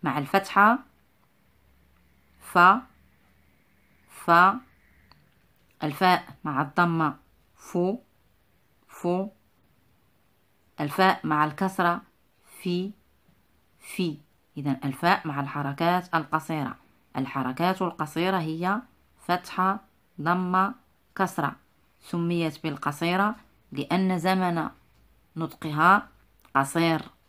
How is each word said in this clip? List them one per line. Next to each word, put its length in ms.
مع 140
الفتحة 640
ف، 180
ف، 220
الفاء 600
مع 180
الضمة 560
فو، 420
فو، 400
الفاء 480
مع 180
الكسرة 560
في، 300
في. 380
إذن 260
الفاء 440
مع 120
الحركات 760
القصيرة. 640
الحركات 640
القصيرة 560
هي 440
فتحة، 520
ضمة، 520
كسرة. 400
سميت 640
بالقصيرة 720
لأن 480
زمن 500
نطقها 720
قصير. 460